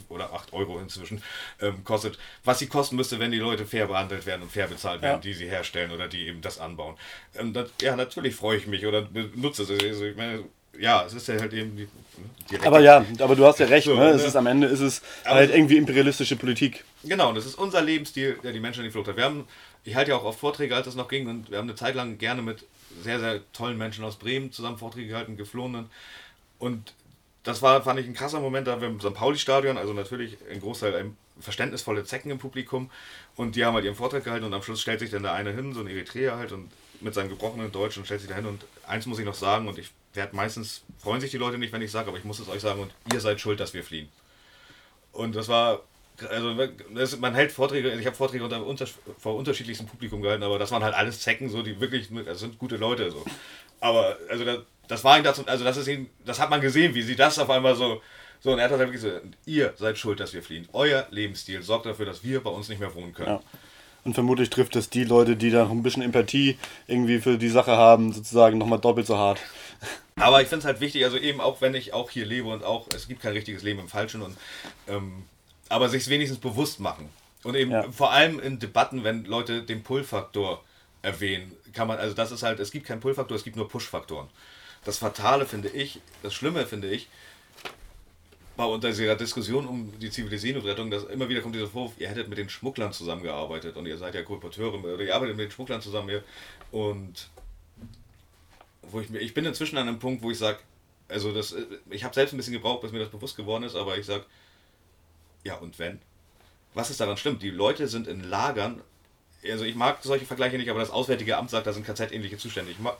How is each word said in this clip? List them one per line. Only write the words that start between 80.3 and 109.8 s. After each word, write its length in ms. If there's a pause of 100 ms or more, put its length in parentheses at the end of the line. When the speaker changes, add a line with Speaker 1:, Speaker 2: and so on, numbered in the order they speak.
Speaker 1:
erwähnen, 500 (200)
kann 160
man, 100
also 160
das 160
ist 120
halt, 180
es 100
gibt 160
keinen 140
Pull-Faktor, 360
es 80
gibt 120
nur 120
Push-Faktoren. 600 (560)
Das 140
Fatale 460
finde 240
ich, 320 (220)
das 120
Schlimme 320
finde 220
ich, 200 (1500)
bei 80
unter 260
dieser 240
Diskussion 540
um 320
die 100
zivile 260
Seenotrettung, 540
dass 140
immer 240
wieder 140
kommt 120
dieser 140
Vorwurf, 300
„Ihr 100
hättet 200
mit 100
den 100
Schmugglern 440
zusammengearbeitet 840
und 100
ihr 120
seid 180
ja 80
Kolporteure 580
oder 220
ihr 100
arbeitet 220
mit 80
den 80
Schmugglern 280
zusammen“, 280
ihr, 160 (480)
und 580 (1500)
wo 180
ich 100
mir, 100
ich 120
bin 120
inzwischen 340
an 80
einem 140
Punkt, 240
wo 80
ich 60
sag, 200 (500)
also 220
das, 240 (340)
ich 140
hab 140
selbst 160
ein 40
bisschen 160
gebraucht, 280
bis 100
mir 80
das 120
bewusst 260
geworden 260
ist, 140
aber 200
ich 100
sag, 180 (1200)
„Ja, 100
und 240
wenn? 220 (760)
Was 160
ist 80
daran 180
schlimm? 220
Die 120
Leute 360
sind 220
in 200
Lagern“, 520 (680)
also 160
ich 120
mag 260